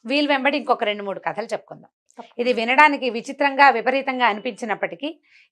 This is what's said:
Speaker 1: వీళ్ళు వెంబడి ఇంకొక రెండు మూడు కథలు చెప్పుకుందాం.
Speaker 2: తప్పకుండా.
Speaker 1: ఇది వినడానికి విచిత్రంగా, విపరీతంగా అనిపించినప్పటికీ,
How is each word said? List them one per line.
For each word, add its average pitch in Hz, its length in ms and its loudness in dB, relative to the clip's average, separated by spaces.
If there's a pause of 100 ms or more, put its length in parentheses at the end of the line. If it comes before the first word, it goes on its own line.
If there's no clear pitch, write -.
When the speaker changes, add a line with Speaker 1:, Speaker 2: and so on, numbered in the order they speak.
Speaker 1:
వీళ్ళు 285 260 0
వెంబడి 277 260 -2
ఇంకొక 240 260 -2
రెండు 208 200 -4
మూడు 190 160 -8
కథలు 170 260 -8
చెప్పుకుందాం. - 440 -12 (220)
Speaker 2:
తప్పకుండా. - 260 -20
Speaker 1:
ఇది 240 160 0
వినడానికి 254 560 4
విచిత్రంగా, 277 600 2
విపరీతంగా 254 560 0
అనిపించినప్పటికీ, 208 960 -4 (300)